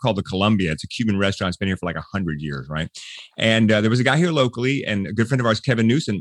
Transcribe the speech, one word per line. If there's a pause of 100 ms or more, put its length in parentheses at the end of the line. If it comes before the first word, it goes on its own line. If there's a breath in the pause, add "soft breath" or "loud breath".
called
the
Columbia.
It's
a
Cuban
restaurant.
It's
been
here
for,
like,
a
hundred
years,
right? (480 loud breath)
And,
uh,
there
was
a
guy
here
locally,
and
a
good
friend
of
ours,
Kevin
Newsom,